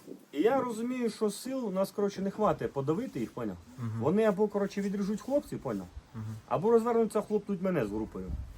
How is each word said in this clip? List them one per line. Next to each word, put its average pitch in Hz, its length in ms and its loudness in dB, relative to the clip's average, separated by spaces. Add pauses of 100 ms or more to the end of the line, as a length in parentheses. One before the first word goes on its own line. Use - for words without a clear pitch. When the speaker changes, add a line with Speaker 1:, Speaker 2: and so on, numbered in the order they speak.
(320)
Speaker 1:
І 139 80 -2
я 247 200 4
розумію, 240 500 -2
що 214 200 0
сил 254 360 -6
у 196 40 -2
нас, 185 200 0
коротше, 202 320 -2
не 196 80 0
хватить 156 420 0
подавити 151 480 -2
їх, 107 120 -4
поняв? 107 240 -4 (220)
Speaker 2:
Мгм. 113 220 -4
Speaker 1:
Вони 185 240 4
або, 208 240 4
коротше, 202 320 0
відріжуть 202 400 0
хлопців, 277 380 -2
поняв? 104 280 -4 (280)
Speaker 2:
Мгм. 113 100 -8 (240)
Speaker 1:
Або 156 220 2
розвернуться, 226 500 4
хлопнуть 202 420 -2
мене 175 240 2
з 98 40 -6
групою. 98 360 -4 (320)